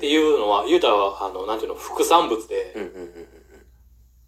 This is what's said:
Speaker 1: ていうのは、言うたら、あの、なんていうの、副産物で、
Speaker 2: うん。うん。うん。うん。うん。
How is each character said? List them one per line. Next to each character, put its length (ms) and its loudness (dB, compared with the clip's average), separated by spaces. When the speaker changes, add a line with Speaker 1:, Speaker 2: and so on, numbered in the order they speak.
Speaker 1:
て 80 -4
い 100 2
う 200 4
の 120 0
は、 160 2
言 120 4
う 20 4
た 80 4
ら、 60 4
あ 380 0
の、 140 -8
な 100 -4
ん 20 -8
て 60 -6
い 20 -6
う 40 -8
の、 40 -8
副 300 -4
産 240 4
物 180 -4
で、 300 -6
Speaker 2:
う 20 -10
ん。 40 -10
う 20 -8
ん。 40 -12
う 20 -14
ん。 40 -18
う 60 -18
ん。 60 -14
う 0 -
ん。 200 -20